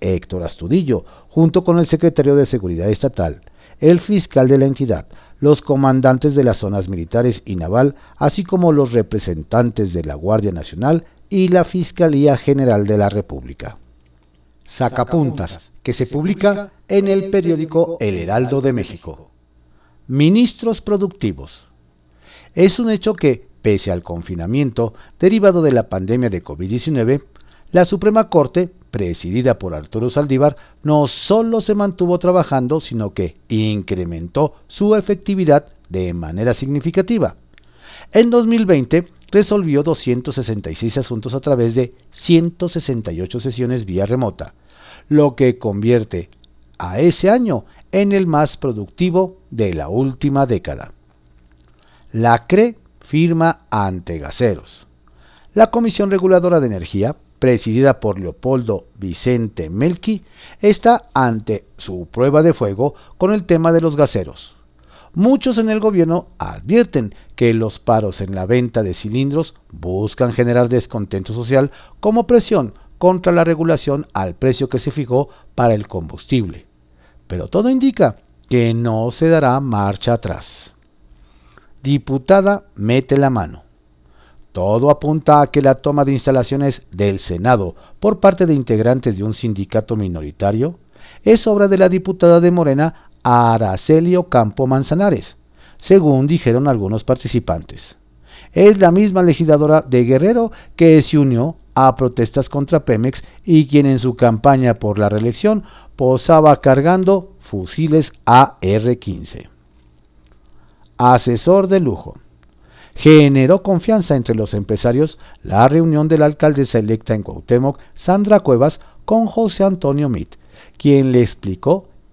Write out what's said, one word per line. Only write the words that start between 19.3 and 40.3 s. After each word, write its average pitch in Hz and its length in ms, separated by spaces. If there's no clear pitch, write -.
Ministros 202 760
productivos. 185 880
Es 180 260
un 233 100
hecho 214 240
que, 139 340
pese 101 300
al 90 120
confinamiento 104 920
derivado 190 420
de 151 100
la 113 160
pandemia 110 420
de 92 120
covid 87 280
diecinueve, 123 520
la 180 140
Suprema 214 440
Corte, 170 420
presidida 101 680
por 87 160
Arturo 110 340
Saldívar, 143 460
no 151 260
solo 226 540
se 208 140
mantuvo 180 420
trabajando, 156 600
sino 107 340
que 90 240
incrementó 101 1080
su 208 280
efectividad 196 720
de 90 260
manera 90 400
significativa. 160 800
En 233 200
dos 240 160
mil 226 180
veinte 165 420
resolvió 190 540
doscientos 127 500